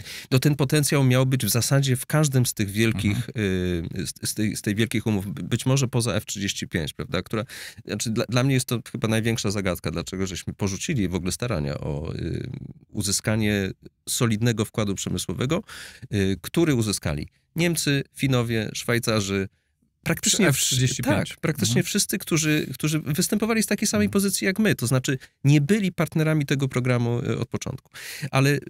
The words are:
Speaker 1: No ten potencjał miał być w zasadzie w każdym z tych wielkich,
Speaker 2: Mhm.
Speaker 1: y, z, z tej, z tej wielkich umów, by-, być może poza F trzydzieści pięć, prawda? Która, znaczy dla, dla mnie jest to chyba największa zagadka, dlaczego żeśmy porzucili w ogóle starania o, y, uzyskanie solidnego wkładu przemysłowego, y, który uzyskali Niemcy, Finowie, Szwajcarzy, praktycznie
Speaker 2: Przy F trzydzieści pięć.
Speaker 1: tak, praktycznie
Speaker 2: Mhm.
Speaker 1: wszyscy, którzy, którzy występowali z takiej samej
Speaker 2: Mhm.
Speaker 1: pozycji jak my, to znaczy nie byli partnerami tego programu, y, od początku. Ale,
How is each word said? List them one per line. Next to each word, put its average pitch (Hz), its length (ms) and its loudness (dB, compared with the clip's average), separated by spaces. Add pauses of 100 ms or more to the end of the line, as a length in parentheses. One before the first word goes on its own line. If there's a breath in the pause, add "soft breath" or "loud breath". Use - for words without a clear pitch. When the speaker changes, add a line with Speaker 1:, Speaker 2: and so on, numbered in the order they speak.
(320 loud breath)
Speaker 1:
No 131 80 6
ten 147 160 2
potencjał 143 480 2
miał 127 220 4
być 131 200 0
w 101 40 0
zasadzie 135 460 2
w - 100 -4
każdym 135 400 4
z - 80 -2
tych 101 160 -2
wielkich, 107 480 2
Speaker 2:
Mhm. - 180 -4 (640)
Speaker 1:
y, 69 60 -6
z, - 220 -8
z - 40 -4
tej, 107 220 0
z - 60 -8
tej 104 140 0
wielkich 110 320 0
umów, 101 260 0
by-, 90 100 -8
być - 220 -2
może 135 220 2
poza 117 260 0
F 101 120 -2
trzydzieści - 420 -6
pięć, 80 260 -4
prawda? - 280 -6
Która, 107 220 -4 (420 loud breath)
znaczy 107 240 -4
dla, 113 200 0
dla 123 140 2
mnie 139 100 2
jest 127 140 2
to 117 120 -2 (120)
chyba 117 160 -4
największa 110 440 0
zagadka, 95 400 -2
dlaczego 90 360 -4
żeśmy - 260 -8
porzucili 101 540 -2
w 87 80 -2
ogóle 90 160 -4
starania 76 460 -4
o, 73 380 -6
y, - 340 -6 (400)
uzyskanie 104 840 0 (380)
solidnego 113 560 2
wkładu 101 300 -2
przemysłowego, 95 680 -2 (500 loud breath)
y, 98 280 2
który 165 340 2
uzyskali 95 520 0 (280)
Niemcy, 160 480 2 (120)
Finowie, 120 580 2
Szwajcarzy, 101 760 0 (560)
praktycznie - 420 2
Speaker 2:
Przy 160 40 6
F 135 80 2
trzydzieści 127 460 0
pięć. - 260 0
Speaker 1:
tak, - 100 -16
praktycznie 117 340 0
Speaker 2:
Mhm. 175 120 2
Speaker 1:
wszyscy, - 320 -2
którzy, 156 560 0
którzy 156 260 -2
występowali 214 640 0
z - 20 -4
takiej 208 220 0
samej 208 180 2
Speaker 2:
Mhm. 196 60 0
Speaker 1:
pozycji 202 340 0
jak 190 140 0
my, 202 160 4
to 120 120 -2
znaczy 131 300 2 (260 loud breath)
nie 147 180 8
byli 190 300 2
partnerami 156 540 2
tego 139 220 2
programu, 123 520 2
y, 113 200 -2
od - 100 -4
początku. - 420 -8 (400 loud breath)
Ale, 135 280 4 (100)